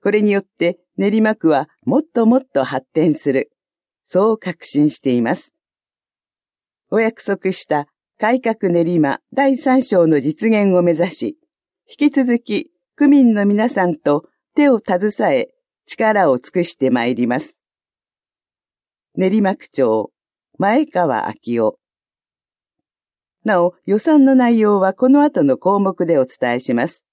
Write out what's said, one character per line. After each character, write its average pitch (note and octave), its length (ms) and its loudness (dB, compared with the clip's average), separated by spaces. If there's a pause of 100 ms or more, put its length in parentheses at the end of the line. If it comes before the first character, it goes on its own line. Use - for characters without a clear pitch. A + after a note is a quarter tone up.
こ G3+ 80 -2
れ G#3+ 100 2
に G#3 100 2
よ G3 100 -2
っ - 20 -18
て - 340 -4 (200)
練 G3+ 220 0
馬 G#3+ 160 0
区 E3 140 -2
は D3 180 0 (180)
も G#3+ 140 0
っ D#4 40 -4
と A#3 220 -2
も A#3+ 120 4
っ C4+ 60 0
と - 200 -4
発 C3 300 -6
展 D3+ 220 0
す C#3+ 180 -4
る。 - 180 -4 (540)
そ G#3+ 280 0
う G#3+ 40 -6
確 - 280 -12
信 D3 240 0
し C#3+ 100 -12
て C3 120 -4
い A#2+ 100 0
ま A#2+ 120 -2
す。 - 200 -12 (1400)
お G#3 80 0
約 A3 240 -4
束 F#3+ 280 -4
し - 140 -6
た D3 220 -4 (320)
改 B3 220 0
革 A3 300 -4
練 E3+ 120 2 (140)
馬 C#3+ 220 0 (140)
第 C#4 240 0
三 C4 240 0
章 F#3 240 2
の D#3 160 2
実 D#3 280 -4
現 G3+ 260 2
を F3 80 2
目 F3 100 2
指 E3+ 180 -2
し、 - 260 -10 (500)
引 D4 220 -2
き C#4 40 -8
続 A#3+ 260 0
き - 300 -6 (260)
区 - 120 2
民 C4+ 260 4
の G#3 120 0
皆 G#3 240 0
さ F#3+ 180 -2
ん E3+ 80 -2
と D3+ 300 -2 (300)
手 D4 140 4
を A#3 100 2
携 G3+ 560 -2
え A#2+ 140 -2 (360)
力 G#3 440 0
を B2+ 80 2
尽 - 140 -12
く F3+ 120 -2
し - 120 -6
て C3 160 -2
ま A#2+ 140 0
い B2 100 -2
り A#2+ 100 -2
ま A#2+ 140 -2
す。 - 200 -16 (1600)
練 F#3+ 240 0
馬 F#3+ 160 0
区 - 140 -20
長、 A2 420 -2 (460)
前 A3+ 280 0
川 D#3+ 420 -2
昭 A#2 320 -6
夫。 A2 200 -2 (1600)
な G3 180 0
お、 F3 140 0 (100)
予 G3+ 140 0
算 D4+ 260 4
の C4+ 100 4
内 A#3+ 240 2
容 G#3 200 2
は F#3+ 140 0
こ B3+ 160 0
の C#4+ 120 6
後 D4 220 0
の C3+ 140 0
項 G3+ 220 0
目 F#3+ 260 -2
で D#3+ 120 0
お C3 80 2
伝 B2 300 -4
え B2 40 -4
し B2+ 140 -6
ま A#2+ 140 -2
す。 - 260 -14